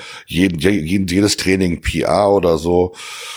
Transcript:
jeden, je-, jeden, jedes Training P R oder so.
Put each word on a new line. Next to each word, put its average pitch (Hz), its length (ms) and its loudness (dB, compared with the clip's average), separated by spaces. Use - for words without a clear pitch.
jeden, 87 320 0
je-, 82 120 2
jeden, 95 360 0
jedes 98 300 2
Training 92 440 0
P - 220 -4
R 90 280 2
oder 87 280 2
so. 87 360 0